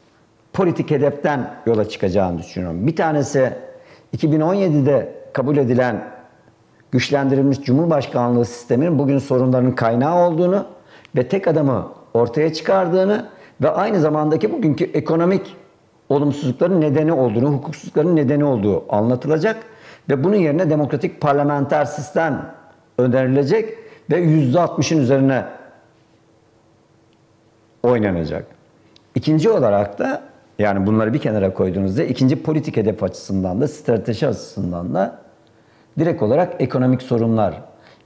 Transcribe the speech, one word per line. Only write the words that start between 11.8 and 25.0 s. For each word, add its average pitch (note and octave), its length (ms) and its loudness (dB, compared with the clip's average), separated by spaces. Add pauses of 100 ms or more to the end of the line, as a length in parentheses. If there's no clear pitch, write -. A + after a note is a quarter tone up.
ortaya D3+ 380 0
çıkardığını F#3+ 760 0 (360)
ve D3+ 80 2
aynı G3 300 0
zamandaki D3+ 520 0
bugünkü E3+ 320 0
ekonomik E3+ 720 0 (520)
olumsuzlukların C#3+ 720 0
nedeni D3+ 320 2
olduğunu, B2+ 360 2
hukuksuzlukların D3+ 680 -2
nedeni D3 280 2
olduğu G#2 400 0 (100)
anlatılacak C#3 640 0 (520)
ve C3+ 160 0
bunun G3+ 120 2
yerine E3 340 2
demokratik D3 500 -2
parlamenter C#3+ 640 0
sistem C#3+ 720 -4 (440)
önerilecek C3 800 0 (320)
ve D3 60 2
yüzde D#3 440 4
altmışın - 380 0
üzerine C3+ 460 2 (2500)